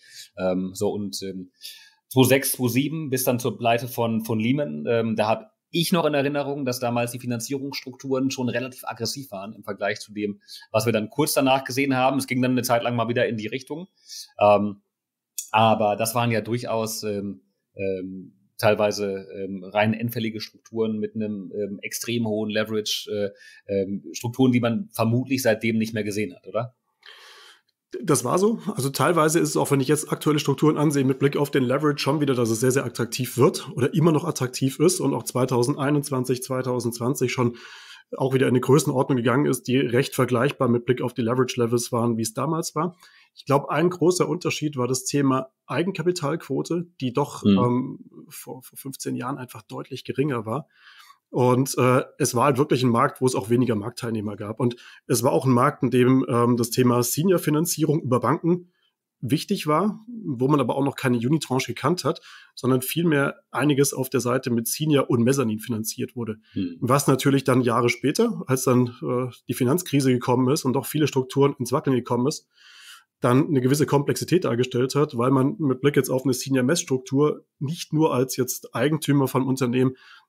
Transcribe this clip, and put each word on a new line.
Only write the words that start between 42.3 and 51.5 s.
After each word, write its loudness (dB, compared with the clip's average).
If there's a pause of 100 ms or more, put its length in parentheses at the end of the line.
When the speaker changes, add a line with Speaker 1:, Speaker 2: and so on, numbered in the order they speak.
Speaker 2:
damals -4
war. -4 (380)
Ich -20
glaub, 2
ein 2
großer 2
Unterschied -4
war 0
das -4
Thema 0 (140)
Eigenkapitalquote, -4 (140)
die -4
doch, -4
Speaker 1:
Mhm. 6
Speaker 2:
ähm, 0 (280)
vor, -16
vor -20
fünfzehn -10
Jahren -8
einfach -16
deutlich -12
geringer -2
war. -4 (640)
Und, 2